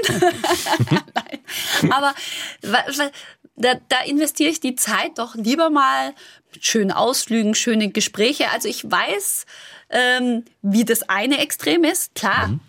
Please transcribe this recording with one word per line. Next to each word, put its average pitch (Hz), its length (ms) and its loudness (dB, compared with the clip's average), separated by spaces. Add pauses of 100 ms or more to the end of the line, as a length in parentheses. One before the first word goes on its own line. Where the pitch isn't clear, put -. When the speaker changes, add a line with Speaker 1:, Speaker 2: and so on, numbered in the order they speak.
Speaker 1:
<laughs> - 120 0 (680)
Nein. - 1000 -2
Aber 277 220 2 (480)
wa-, 240 360 -2
wa-, 285 140 0 (440)
da, 247 200 2 (120)
da 254 180 0
investiere 294 440 0
ich 311 120 -4
die 254 140 -2
Zeit 220 440 -2
doch 233 160 -8
lieber 277 340 2
mal 269 460 0 (380)
mit - 120 -6
schönen 196 260 2
Ausflügen, 226 600 0
schöne 214 360 0
Gespräche. 220 640 0
Also 233 160 -4
ich 220 220 -6
weiß, 311 560 -2 (460)
ähm, 247 520 2 (200)
wie 208 220 4
das 233 220 0
eine 240 320 0
Extrem 302 440 0
ist. 349 320 -2
Klar, 196 320 0
Speaker 2:
Mhm. 123 220 -2